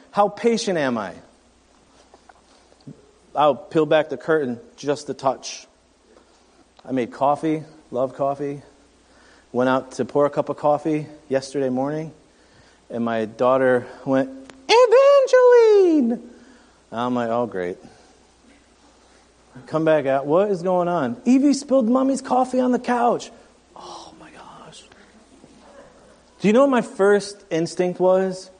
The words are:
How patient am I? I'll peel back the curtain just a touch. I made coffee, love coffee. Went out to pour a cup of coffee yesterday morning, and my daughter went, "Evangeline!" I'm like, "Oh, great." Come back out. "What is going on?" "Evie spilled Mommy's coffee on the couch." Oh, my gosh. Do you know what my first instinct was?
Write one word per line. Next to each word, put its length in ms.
How 180
patient 480
am 200
I? 160
I'll 200
peel 300
back 240
the 80
curtain 420
just 340
a 40
touch. 540
I 80
made 200
coffee, 520
love 240
coffee. 480
Went 180
out 240
to 120
pour 200
a 40
cup 200
of 80
coffee 480
yesterday 420
morning, 420
and 160
my 200
daughter 600
went, 240
"Evangeline!" 1600
I'm 240
like, 140
"Oh, 160
great." 320
Come 180
back 200
out. 200
"What 260
is 100
going 260
on?" 380
"Evie 280
spilled 340
Mommy's 340
coffee 380
on 120
the 80
couch." 520
Oh, 440
my 120
gosh. 520
Do 60
you 60
know 80
what 80
my 120
first 680
instinct 500
was? 500